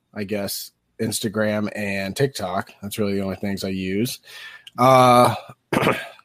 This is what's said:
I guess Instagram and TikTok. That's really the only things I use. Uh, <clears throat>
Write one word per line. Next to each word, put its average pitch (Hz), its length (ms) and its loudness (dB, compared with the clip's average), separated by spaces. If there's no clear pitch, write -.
I 104 100 -8
guess 101 460 -8
Instagram 107 760 -2
and 98 400 -6
TikTok. 95 680 -4
That's 101 180 -10
really 101 160 0
the 98 80 -2
only 95 140 -4
things 98 280 -6
I 98 40 -4
use. 95 520 -4
Uh, 123 560 6
<clears throat> - 20 -4